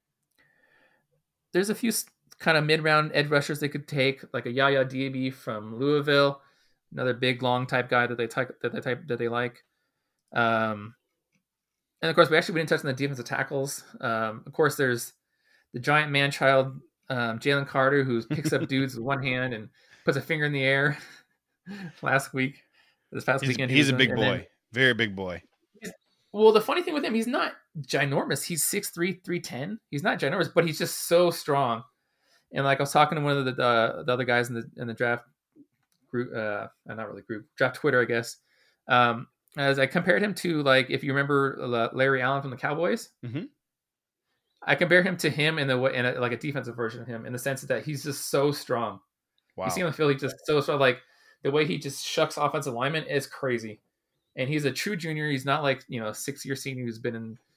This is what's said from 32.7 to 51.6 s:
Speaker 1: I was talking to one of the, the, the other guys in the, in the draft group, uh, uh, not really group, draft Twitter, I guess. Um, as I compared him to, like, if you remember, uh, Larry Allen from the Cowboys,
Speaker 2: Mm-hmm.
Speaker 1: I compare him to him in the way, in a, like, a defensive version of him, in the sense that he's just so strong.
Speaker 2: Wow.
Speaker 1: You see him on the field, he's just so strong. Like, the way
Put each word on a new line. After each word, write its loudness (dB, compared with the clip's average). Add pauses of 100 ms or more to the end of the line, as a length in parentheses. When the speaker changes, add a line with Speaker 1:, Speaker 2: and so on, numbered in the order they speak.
Speaker 1:
I 2
was -4
talking 4
to -2
one 2
of 0
the, 0
the, 2
the 0
other 0
guys 2
in -6
the, -8
in -8
the -6
draft -2 (840)
group, -4
uh, -4 (220)
uh, -10
not -10
really -16
group, -12 (100)
draft 0
Twitter, 2
I 2
guess. -4 (520)
Um, 4 (280)
as 2
I 6
compared 2
him 0
to, -2
like, 4
if -2
you 0
remember, 2
uh, -2
Larry 2
Allen 0
from -8
the -12
Cowboys, -2 (160)
Speaker 2:
Mm-hmm. -6 (1200)
Speaker 1:
I 2
compare 4
him 0
to 0
him 0
in -2
the 2
way, 0
in 0
a, 0
like, 0
a -6
defensive -8
version -6
of -14
him, -10
in -10
the -6
sense -4
that -4
he's -8
just -6
so 2
strong. -4 (560)
Speaker 2:
Wow. -6
Speaker 1:
You -2
see -2
him 0
on -2
the -8
field, 4
he's 0
just -6
so 2
strong. 0
Like, 4 (440)
the 0
way 2